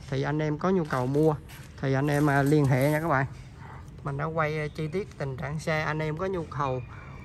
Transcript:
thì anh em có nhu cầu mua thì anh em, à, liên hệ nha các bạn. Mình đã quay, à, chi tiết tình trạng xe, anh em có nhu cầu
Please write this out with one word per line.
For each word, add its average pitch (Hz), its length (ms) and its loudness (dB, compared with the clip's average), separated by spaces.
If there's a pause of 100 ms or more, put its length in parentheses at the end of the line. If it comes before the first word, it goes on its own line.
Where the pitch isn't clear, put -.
thì 135 120 0
anh 143 180 0
em 151 180 0
có 175 120 0
nhu 190 140 4
cầu 131 240 0
mua 151 280 4 (460)
thì 135 120 2
anh 135 140 2
em, 147 220 4
à, 139 140 6
liên 147 220 6
hệ 135 260 4
nha 151 80 2
các 160 80 -2
bạn. 139 180 4 (800)
Mình 139 140 -4
đã 147 80 -4
quay, 156 340 0
à, 151 160 -2
chi 156 120 -4
tiết 185 300 -6
tình 135 200 -6
trạng 151 220 -6
xe, 156 220 0
anh 156 180 -2
em 156 180 -2
có 180 80 -2
nhu 190 180 -2
cầu 131 380 -2 (440)